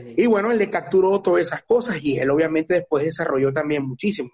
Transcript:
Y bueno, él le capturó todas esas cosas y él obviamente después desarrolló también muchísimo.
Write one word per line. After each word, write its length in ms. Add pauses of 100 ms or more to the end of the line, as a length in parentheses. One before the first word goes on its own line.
(160)
Y 100
bueno, 240
él 80
le 100
capturó 540
todas 240
esas 160
cosas 400
y 160
él 120
obviamente 440
después 300
desarrolló 480
también 340
muchísimo. 480